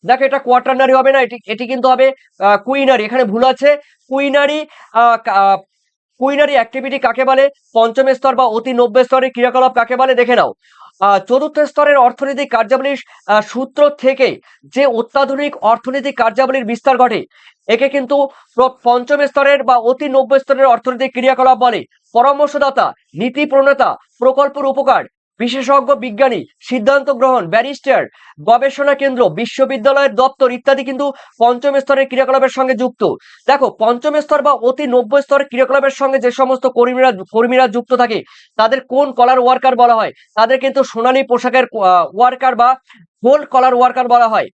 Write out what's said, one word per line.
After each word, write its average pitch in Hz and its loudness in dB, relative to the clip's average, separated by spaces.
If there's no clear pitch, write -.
দেখো 254 0
এটা 269 -2
কোয়াটারনারি 254 0
হবে 262 2
না, 269 2
এটি, 240 -6
এটি 220 -8
কিন্তু 254 -2
হবে, 262 2
আহ, 202 2
কুইনারি, 254 0
এখানে 240 -2
ভুল 226 -2
আছে। 269 2
কুইনারি, 285 -2
আহ, 233 2
কা-, 226 -6
আহ, 196 2
কুইনারি 285 0
অ্যাক্টিভিটি 262 -2
কাকে 247 -2
বলে? 269 2
পঞ্চম 233 2
স্তর 262 -2
বা 254 2
অতি 240 -2
নব্য 240 2
স্তরের 262 0
ক্রিয়াকলাপ 254 0
কাকে 240 -2
বলে? 262 0
দেখে 240 2
নাও। 139 0
আহ, 196 2
চতুর্থ 277 -2
স্তরের 294 2
অর্থনৈতিক 269 0
কার্যাবলীর, 254 -2
আহ, 208 2
সূত্র 269 -2
থেকে 262 -2
যে 277 2
অত্যাধুনিক 269 -4
অর্থনৈতিক 254 -2
কার্যাবলীর 254 -2
বিস্তার 240 -2
ঘটে, 226 0
একে 233 0
কিন্তু 277 -2
প্র-, 254 2
পঞ্চম 247 0
স্তরের 277 0
বা 254 2
অতি 247 -2
নব্য 262 2
স্তরের 269 0
অর্থনৈতিক 247 0
ক্রিয়াকলাপ 254 2
বলে। 233 -2
পরামর্শদাতা, 269 0
নীতি 247 -4
প্রণেতা, 269 0
প্রকল্প 277 0
রূপকার, 269 0
বিশেষজ্ঞ 262 0
বিজ্ঞানী, 220 -2
সিদ্ধান্ত 262 -2
গ্রহণ, 247 0
ব্যারিস্টার, 233 -2
গবেষণা 269 0
কেন্দ্র, 262 0
বিশ্ববিদ্যালয়ের 262 -2
দপ্তর 254 0
ইত্যাদি 269 -2
কিন্তু 277 -6
পঞ্চম 247 0
স্তরের 269 0
ক্রিয়াকলাপের 262 0
সঙ্গে 262 -2
যুক্ত। 240 -4
দেখো 269 0
পঞ্চম 240 0
স্তর 294 -2
বা 285 2
অতি 254 -2
নব্য 247 0
স্তর 277 0
ক্রিয়াকলাপের 269 0
সঙ্গে 269 -2
যে 247 0
সমস্ত 262 -2
কর্মীরা, 254 2
কর্মীরা 247 2
যুক্ত 240 -4
থাকে 233 -2
তাদের 226 0
কোন 262 -2
কলার 254 2
ওয়ার্কার 254 0
বলা 240 4
হয়? 202 -4
তাদের 233 0
কিন্তু 269 -2
সোনালী 254 -2
পোশাকের, 247 -2
আহ, 185 0
ওয়ার্কার 254 0
বা 247 2
গোল্ড 285 2
কলার 254 2
ওয়ার্কার 247 0
বলা 240 4
হয়। 214 -2